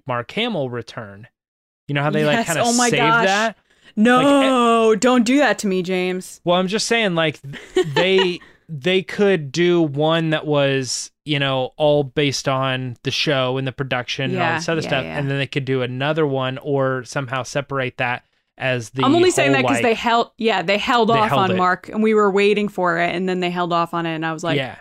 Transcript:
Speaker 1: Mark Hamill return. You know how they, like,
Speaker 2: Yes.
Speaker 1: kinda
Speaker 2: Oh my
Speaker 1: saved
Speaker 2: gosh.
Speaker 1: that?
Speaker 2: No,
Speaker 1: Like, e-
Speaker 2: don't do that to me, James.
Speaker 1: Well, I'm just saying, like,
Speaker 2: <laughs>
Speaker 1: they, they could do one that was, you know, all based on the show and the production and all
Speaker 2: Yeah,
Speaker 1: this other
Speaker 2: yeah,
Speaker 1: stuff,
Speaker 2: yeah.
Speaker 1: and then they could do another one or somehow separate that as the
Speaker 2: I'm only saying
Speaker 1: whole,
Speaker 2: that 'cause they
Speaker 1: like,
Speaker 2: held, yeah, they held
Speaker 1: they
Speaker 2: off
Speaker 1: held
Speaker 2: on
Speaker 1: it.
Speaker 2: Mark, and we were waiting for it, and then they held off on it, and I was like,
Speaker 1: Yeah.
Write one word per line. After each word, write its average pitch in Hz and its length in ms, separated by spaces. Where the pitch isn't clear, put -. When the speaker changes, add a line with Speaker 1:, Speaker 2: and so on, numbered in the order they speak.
Speaker 1:
Mark 120 240
Hamill 214 380
return. 113 580
You 143 80
know 143 80
how 147 60
they, 151 160
like, 151 140
Speaker 2:
Yes. 170 80
Speaker 1:
kinda 160 180
Speaker 2:
Oh 240 80
my 240 160
Speaker 1:
saved 233 120
Speaker 2:
gosh. 226 240
Speaker 1:
that? 202 320
Speaker 2:
No, 240 220
Speaker 1:
Like, 220 80
e- - 20
Speaker 2:
don't 254 260
do 254 120
that 240 220
to 214 80
me, 185 160
James. 185 600
Speaker 1:
Well, 175 140
I'm 185 100
just 196 200
saying, 220 280
like, 160 240
Speaker 2:
<laughs> 165 300
Speaker 1:
they, 185 440
they 165 320
could 190 500
do 175 300
one 160 500
that 151 140
was, 139 680
you 147 140
know, 135 380
all 147 260
based 143 440
on 131 560
the 127 80
show 131 460
and 135 100
the 131 40
production 131 600
and 185 100
all 170 80
Speaker 2:
Yeah, 165 80
Speaker 1:
this 165 120
other 160 120
Speaker 2:
yeah, - 60
Speaker 1:
stuff, 131 180
Speaker 2:
yeah. 156 120
Speaker 1:
and 143 140
then 139 60
they 139 100
could 135 180
do 131 160
another 139 460
one 131 320
or 131 460
somehow 131 380
separate 131 540
that 123 260
as 127 340
the 131 120
Speaker 2:
I'm 269 120
only 349 160
saying 277 220
Speaker 1:
whole, 269 80
Speaker 2:
that 247 60
'cause 269 140
they 247 80
Speaker 1:
like, 220 80
Speaker 2:
held, 233 400
yeah, 214 240
they 196 160
held 233 320
Speaker 1:
they 226 40
Speaker 2:
off 220 160
Speaker 1:
held 196 120
Speaker 2:
on 185 100
Speaker 1:
it. 185 60
Speaker 2:
Mark, 180 320
and 214 120
we 220 120
were 208 180
waiting 202 380
for 175 280
it, 175 180
and 185 140
then 185 100
they 180 120
held 180 220
off 170 200
on 170 120
it, 165 100
and 160 100
I 160 80
was 160 100
like, 156 140
Speaker 1:
Yeah. 127 240